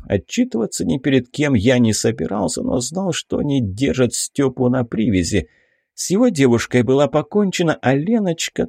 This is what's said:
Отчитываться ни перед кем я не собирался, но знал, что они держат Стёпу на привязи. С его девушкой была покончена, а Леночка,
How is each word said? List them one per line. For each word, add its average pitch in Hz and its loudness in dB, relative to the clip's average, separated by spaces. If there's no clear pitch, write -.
Отчитываться 220 -2
ни 160 -2
перед 131 0
кем 143 0
я 120 4
не 113 4
собирался, 104 -2
но - -2
знал, 165 -4
что - -6
они 143 0
держат 120 0
Стёпу 127 -2
на 127 0
привязи. 98 0
С - -8
его 226 2
девушкой 127 2
была 135 2
покончена, 170 0
а 127 2
Леночка, 180 -2